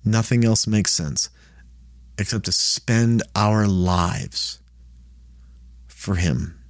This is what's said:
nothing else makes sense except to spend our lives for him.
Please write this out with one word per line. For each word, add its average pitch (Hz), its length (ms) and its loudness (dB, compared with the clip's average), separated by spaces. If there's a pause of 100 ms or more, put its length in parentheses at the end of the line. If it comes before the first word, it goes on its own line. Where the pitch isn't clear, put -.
nothing 113 400 2
else 113 220 2
makes 107 260 0
sense 73 380 -4 (880)
except 104 260 -4
to 90 80 -4
spend 117 720 0 (120)
our 104 320 4
lives 90 920 0 (1300)
for - 300 -6
him. 82 540 -4